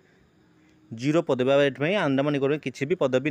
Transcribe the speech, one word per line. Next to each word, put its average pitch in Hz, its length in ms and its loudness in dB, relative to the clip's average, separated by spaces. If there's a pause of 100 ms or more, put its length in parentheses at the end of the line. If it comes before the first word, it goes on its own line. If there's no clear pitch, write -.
(920)
ଜିରୋ 135 300 0
ପଦବୀ, 127 240 0
ବା 139 200 4
ଏଠି 131 160 -4
ପାଇଁ 165 160 0
ଆଣ୍ଡାମାନ 143 360 0
ନିକୋବରରେ 139 300 0
କିଛି 135 220 -6
ବି 170 100 -2
ପଦବୀ 131 360 0